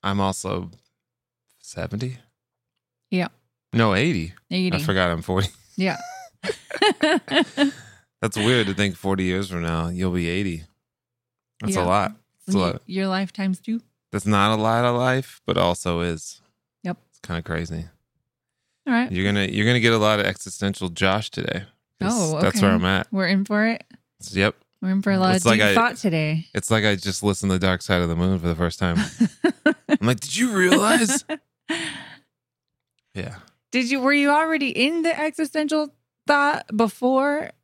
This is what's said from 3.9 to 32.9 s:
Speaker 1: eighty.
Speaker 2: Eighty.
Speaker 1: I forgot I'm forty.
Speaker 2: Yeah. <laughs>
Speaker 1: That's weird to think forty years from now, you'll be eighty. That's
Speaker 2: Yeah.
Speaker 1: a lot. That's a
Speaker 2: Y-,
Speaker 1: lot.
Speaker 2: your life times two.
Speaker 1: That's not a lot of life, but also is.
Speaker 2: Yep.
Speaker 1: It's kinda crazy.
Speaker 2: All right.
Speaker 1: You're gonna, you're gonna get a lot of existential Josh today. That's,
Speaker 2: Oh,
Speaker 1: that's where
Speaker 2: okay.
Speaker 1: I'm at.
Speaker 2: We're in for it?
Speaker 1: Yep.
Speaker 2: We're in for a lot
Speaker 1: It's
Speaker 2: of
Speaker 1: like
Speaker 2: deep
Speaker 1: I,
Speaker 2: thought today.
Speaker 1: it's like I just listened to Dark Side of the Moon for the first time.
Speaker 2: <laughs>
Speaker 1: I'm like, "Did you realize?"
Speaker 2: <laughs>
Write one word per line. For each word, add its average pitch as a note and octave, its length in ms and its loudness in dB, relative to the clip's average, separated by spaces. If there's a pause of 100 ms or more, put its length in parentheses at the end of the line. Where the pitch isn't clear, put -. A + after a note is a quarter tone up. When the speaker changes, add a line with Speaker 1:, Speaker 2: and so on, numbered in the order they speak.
Speaker 1:
eighty. G2+ 380 0 (180)
Speaker 2:
Eighty. F#3 260 0
Speaker 1:
I - 20 0
forgot F#2+ 300 2
I'm E2 140 -4
forty. F#2+ 240 0 (300)
Speaker 2:
Yeah. F#3+ 200 -2 (460)
<laughs> - 580 -2 (1200)
Speaker 1:
That's A2 160 -2
weird A2 300 4
to G2 60 -2
think G2 220 0
forty F#2+ 300 -2
years F#2 240 0
from F2 140 -6
now, E2 260 -2
you'll F2+ 220 -2
be F2 160 0
eighty. F2 360 -4 (1000)
That's G#2+ 140 -2
Speaker 2:
Yeah. F#2 80 0
Speaker 1:
a - 20 0
lot. F#2 280 0 (320)
That's - 100 0
a G2+ 40 4
Speaker 2:
Y-, F2+ 120 2
Speaker 1:
lot. - 140 -8
Speaker 2:
your F#3+ 220 -4
life F#3+ 260 -4
times F#3+ 260 -2
two. A3+ 220 -4 (300)
Speaker 1:
That's G#2 140 -2
not G#2 320 4
a G#2+ 40 0
lot A2+ 240 2
of A#2+ 100 2
life, B2+ 500 -2
but F2+ 120 0
also F2 440 0
is. E2+ 400 -6 (420)
Speaker 2:
Yep. F3 140 -6 (120)
Speaker 1:
It's - 100 -20
kinda - 220 -6
crazy. E2 440 -6 (1000)
Speaker 2:
All C4 60 2
right. A#3+ 180 0
Speaker 1:
You're F#2 140 0
gonna, G2+ 200 2
you're G#2 200 0
gonna B2 140 4
get A#2 140 4
a A2+ 40 2
lot G#2+ 220 4
of G2 60 0
existential F#2+ 640 -4
Josh F#2+ 400 0
today. - 340 -6 (360)
That's, G3+ 160 -2
Speaker 2:
Oh, D#3+ 240 0
Speaker 1:
that's G3 220 2
where G3 100 4
Speaker 2:
okay. - 40 2
Speaker 1:
I'm - 100 2
at. - 260 0
Speaker 2:
We're F#3+ 160 -2
in F#3+ 160 0
for G#3 220 0
it? A3+ 180 -2 (480)
Speaker 1:
Yep. F#2+ 240 2 (260)
Speaker 2:
We're F#3 100 -2
in G3 100 0
for G3 100 0
a G3 60 2
lot F#3 180 4
Speaker 1:
It's F3+ 100 0
Speaker 2:
of A#2 40 6
Speaker 1:
like - 100 6
Speaker 2:
deep - 100 4
Speaker 1:
I, - 60 4
Speaker 2:
thought A#3 220 2
today. D#3+ 560 0
Speaker 1:
it's - 180 -4
like A2 140 2
I G#2 100 4
just F#2+ 280 -4
listened G2 280 0
to F#2 80 2
Dark F#2 220 0
Side F2+ 200 0
of E2+ 80 0
the E2 60 0
Moon F#2 240 2
for E2 80 -4
the E2+ 80 0
first E2+ 220 -2
time. F2 200 0
Speaker 2:
<laughs> - 680 -2
Speaker 1:
I'm D4+ 320 0 (100)
like, F#3+ 120 2
"Did - 180 -10
you A#3+ 140 -2
realize?" G#3 760 2
Speaker 2:
<laughs> D4+ 60 -4 (1800)